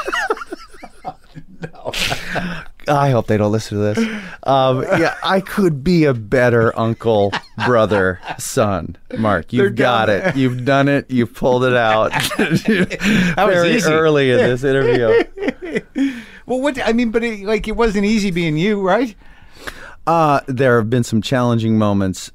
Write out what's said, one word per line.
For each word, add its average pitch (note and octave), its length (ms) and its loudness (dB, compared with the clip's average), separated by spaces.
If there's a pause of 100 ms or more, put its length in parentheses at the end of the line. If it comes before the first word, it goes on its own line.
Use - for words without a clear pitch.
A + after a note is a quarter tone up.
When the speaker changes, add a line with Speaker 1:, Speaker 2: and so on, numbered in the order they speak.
(1040)
Speaker 1:
<laughs> - 100 -12 (460)
No. - 320 -12 (960)
Speaker 2:
I C#3+ 240 2
hope A2+ 160 0
they A2 120 2
don't G#2 120 2
listen G#2+ 280 -4
to G#2 160 0
this. - 40 -2 (460)
Um, C3 380 2
yeah, E3 320 0 (100)
I F#3+ 160 0
could F3 420 -2
be E3 220 4
a C#3+ 100 4
better A#2 640 2
uncle, A2 540 0 (320)
brother, G#2 560 2 (180)
son, G2 580 -2 (220)
Mark. G2+ 340 -2
You've B2 100 0
Speaker 1:
They're G3 80 2
Speaker 2:
got A#2+ 360 0
Speaker 1:
done. G#2+ 220 0
Speaker 2:
it. C3+ 80 -2
You've B2 280 0
done C#3 240 2
it. C#3+ 220 -2
You've A#2+ 240 0
pulled B2+ 300 0
it B2+ 100 2
out A2 360 2
<laughs> - 280 -4
Speaker 1:
That F3 120 0 (960)
was F#3+ 60 2
Speaker 2:
very F3 220 2
Speaker 1:
easy. G#3 140 0
Speaker 2:
early D3+ 400 2
in B2 80 4
this B2 260 0
interview. C3+ 600 2 (640)
Speaker 1:
<laughs> C4 340 -4 (240)
Well, B3+ 140 -4
what, C#4 260 -2
I A3 60 2
mean, A#3 180 0
but A#3 140 0
it, G#3 220 -6
like, A3 220 -2
it A3 60 -4
wasn't G#3 300 0
easy G#3 260 2
being E3 280 0
you, G3+ 240 0
right? G#3 320 0 (920)
Speaker 2:
Uh, D3+ 400 4
there B2+ 300 2
have A2 140 0
been B2 120 2
some A2+ 200 0
challenging A#2 560 2
moments, G2 560 0